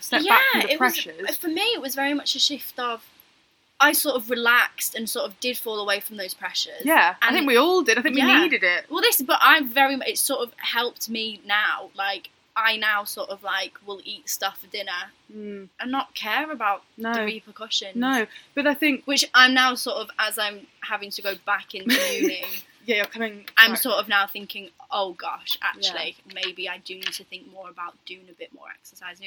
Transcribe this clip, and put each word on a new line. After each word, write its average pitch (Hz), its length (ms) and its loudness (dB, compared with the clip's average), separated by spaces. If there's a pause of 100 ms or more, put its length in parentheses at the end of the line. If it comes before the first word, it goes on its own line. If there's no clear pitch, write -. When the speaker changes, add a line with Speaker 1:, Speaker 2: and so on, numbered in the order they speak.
Speaker 1:
A - 20 -18
step 302 220 0
Speaker 2:
Yeah, 381 120 4
Speaker 1:
back 523 60 8 (100)
from 359 100 4
the 208 100 0
Speaker 2:
it 311 80 0
was, 254 140 2
Speaker 1:
pressures. 170 420 -6
Speaker 2:
for - 120 -6
me, 330 120 -2
it 427 220 0
was 262 120 -6
very 277 200 -2
much - 200 -2
a 269 40 -10
shift - 400 -4
of, 240 260 -6 (760)
I 294 140 8
sort 285 240 0
of 226 140 -4
relaxed 233 640 2
and 220 160 -8
sort 233 160 -4
of 208 140 -12
did 233 180 -4
fall 214 200 -6
away 202 220 0
from 214 160 -14
those 185 160 -10
pressures. 175 540 -8
Speaker 1:
Yeah, 220 340 6
I 220 80 2
Speaker 2:
And 269 80 2
Speaker 1:
think 302 100 2
we 247 120 4
all 349 240 4
did. 233 160 4
I 247 40 -2
think 277 140 0
we 277 60 4
Speaker 2:
Yeah. 262 180 8
Speaker 1:
needed 277 240 2
it. 175 240 0
Speaker 2:
Well, 339 140 -4
this, 453 180 4
but 277 220 2
I 302 180 8
very 269 340 2
mu-, 269 120 -6
it's - 160 -2
sort 254 180 -2
of 233 160 -8
helped 220 540 -4
me 220 340 -8
now. 202 500 0
Like, 196 360 -6 (260)
I 220 220 2
now 214 260 0
sort 208 240 -10
of, 196 140 -12
like, 185 340 -6 (100)
will 196 180 -10
eat 190 260 -16
stuff - 320 -4
for 190 60 -20
dinner 196 440 -8 (180)
Speaker 1:
Mm. 202 380 -12 (100)
Speaker 2:
and 240 140 -8
not 269 220 -6
care 240 360 -4
about 214 340 -2 (120)
Speaker 1:
No. 226 160 -4
Speaker 2:
the 226 140 0
repercussions. 214 680 -8
Speaker 1:
No, 247 320 0 (280)
but 285 120 0
I 294 60 4
think 285 320 0
Speaker 2:
Which 277 300 0
I'm 254 180 8
now 254 220 4
sort 220 240 -6
of, 220 200 -8
as 214 200 -2
I'm 208 280 -6 (140)
having 202 300 -8
to - 100 -12
go 196 140 -4 (100)
back - 300 -4
into 233 200 -2
Speaker 1:
<laughs> - 280 0
Speaker 2:
uni, - 200 -2 (420)
Speaker 1:
Yeah, 226 120 0
you're 202 80 0
coming 208 400 -10 (140)
Speaker 2:
I'm 220 140 10
Speaker 1:
back. 226 100 -4
Speaker 2:
sort 226 140 0
of 214 120 -2
now 202 180 2
thinking, 196 440 -14 (200)
"Oh 185 220 -2
gosh, - 480 -8
Speaker 1:
Yeah. 196 80 -2
Speaker 2:
actually, 175 480 -6 (160)
maybe 185 380 -6
I 185 80 -10
do 190 160 -14
need 185 180 -10
to 190 120 -10
think 185 280 -20
more 185 160 -16
about 175 260 -12 (120)
doing 185 240 -18
a - 20 -20
bit - 220 -18
more - 160 -20
exercise," - 560 -18